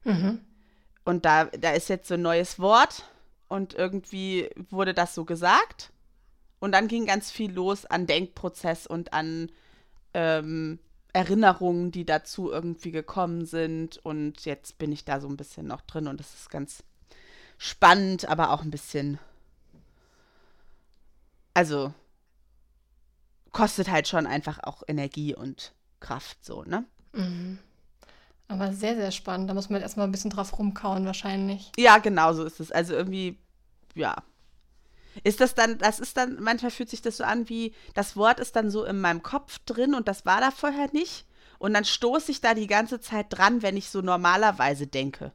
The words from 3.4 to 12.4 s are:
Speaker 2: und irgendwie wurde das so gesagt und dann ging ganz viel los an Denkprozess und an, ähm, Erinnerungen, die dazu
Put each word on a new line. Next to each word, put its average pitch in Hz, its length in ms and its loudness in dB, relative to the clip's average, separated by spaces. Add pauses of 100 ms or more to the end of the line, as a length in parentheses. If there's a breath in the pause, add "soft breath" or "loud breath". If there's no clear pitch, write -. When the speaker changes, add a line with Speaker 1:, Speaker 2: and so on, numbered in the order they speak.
Speaker 2:
und 190 260 -6
irgendwie 190 760 -4 (200)
wurde 190 240 -2
das 175 200 0
so 165 100 -8
gesagt 175 680 2 (680)
und - 140 -2
dann 202 160 6
ging 226 180 -2
ganz 202 240 -2
viel 214 220 -6
los 185 340 -4
an 175 200 -2
Denkprozess 170 800 -4
und 170 260 -8
an, 160 380 -4 (640 soft breath)
ähm, 160 680 -2 (320)
Erinnerungen, 180 800 4
die 170 140 -6
dazu 160 440 -2